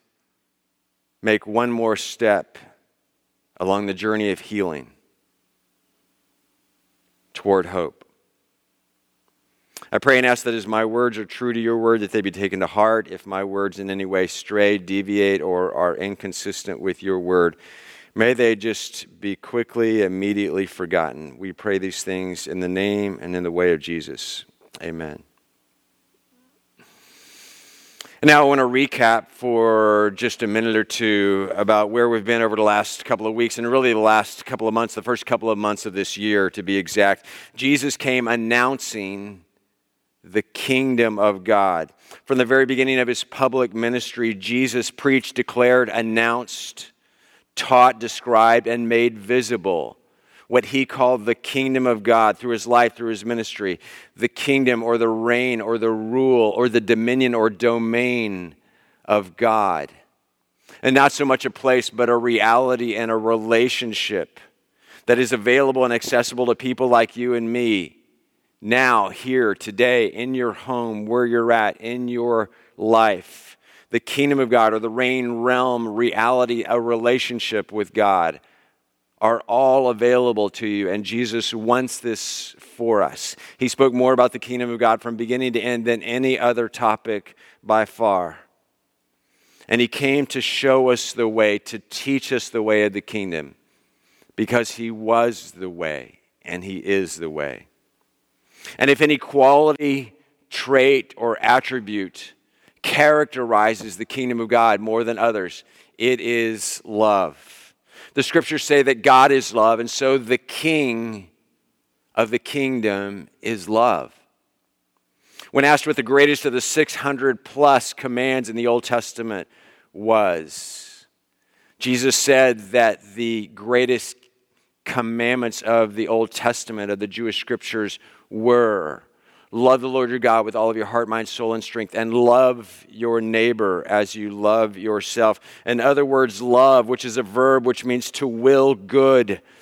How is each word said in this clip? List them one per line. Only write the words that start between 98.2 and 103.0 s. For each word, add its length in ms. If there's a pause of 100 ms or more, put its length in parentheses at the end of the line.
And 120
if 120
any 160
quality, 1000 (340)
trait, 680
or 240
attribute 920 (480)
characterizes 1120